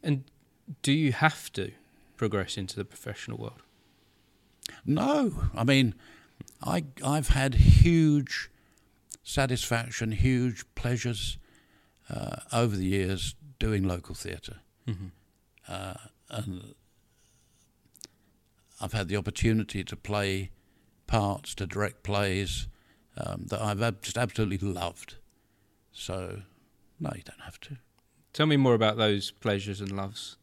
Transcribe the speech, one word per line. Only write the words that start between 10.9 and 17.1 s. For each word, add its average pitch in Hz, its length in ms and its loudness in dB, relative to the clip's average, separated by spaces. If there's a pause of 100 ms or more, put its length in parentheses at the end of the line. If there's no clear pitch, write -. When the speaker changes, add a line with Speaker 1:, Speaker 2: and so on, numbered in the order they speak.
Speaker 2:
uh, - 280 -8 (140)
over 117 240 0
the 92 100 -2
years 95 500 -2 (240)
doing 104 280 0
local 90 280 -6
theatre. - 420 -12 (300)
Speaker 1:
Mm-hmm. 95 200 -8 (600)
Speaker 2:
Uh, 92 260 -10 (360)
and 95 440 -10 (2000)